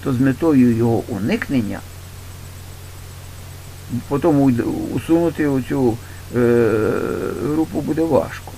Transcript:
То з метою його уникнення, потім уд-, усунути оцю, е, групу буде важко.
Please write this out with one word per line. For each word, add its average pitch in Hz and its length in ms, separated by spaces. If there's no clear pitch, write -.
То 139 100
з 120 60
метою 131 560
його 117 320
уникнення, 120 720
потім 143 340
уд-, - 540
усунути 160 520
оцю, 131 500
е, 120 40
групу 151 380
буде 143 200
важко. 147 560